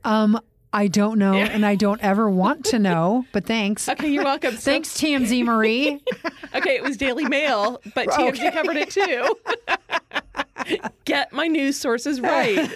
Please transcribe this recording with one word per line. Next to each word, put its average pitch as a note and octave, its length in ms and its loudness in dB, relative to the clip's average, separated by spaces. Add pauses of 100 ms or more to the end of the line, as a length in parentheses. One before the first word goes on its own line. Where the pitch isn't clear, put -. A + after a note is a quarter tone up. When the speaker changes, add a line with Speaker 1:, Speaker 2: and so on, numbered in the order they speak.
Speaker 1:
Um, A3 360 2 (360)
I G#3 120 2
don't G#3 320 2
know, G3 160 4
Speaker 2:
Yeah. G3+ 160 2
Speaker 1:
and G#3+ 140 2
I G#3 100 4
don't G#3 280 0
ever G#3 260 2
want G3+ 360 0
to C#4 140 2
know, G3 500 2
Speaker 2:
<laughs> - 20 -20
Speaker 1:
but G3 140 -2
thanks. G#3+ 420 -2
Speaker 2:
Okay, D4 220 -2
you're D4 140 2
welcome. C#4 320 0
So C4+ 160 -2
Speaker 1:
Thanks, D#4 240 -2
T D4+ 180 0
M C4 120 2
Z, B3 180 2
Marie. A#3 640 2
Speaker 2:
<laughs> B4+ 40 -2 (440)
Okay, C#4 200 0
it G3+ 80 -4
was C4 140 -4
Daily C4+ 280 -2
Mail, B3 560 0 (140)
but - 140 -2
Speaker 1:
Okay. C#4 120 2
Speaker 2:
T - 60 4
M C#4 80 0
Z E4 160 -2
covered D#4+ 260 -2
it D#4+ 140 -4
too. - 1900 -4 (120)
<laughs> - 140 -20
Get - 280 -2
my D4 140 -2
news C#4+ 300 0
sources B3+ 440 -2
right. D4 540 0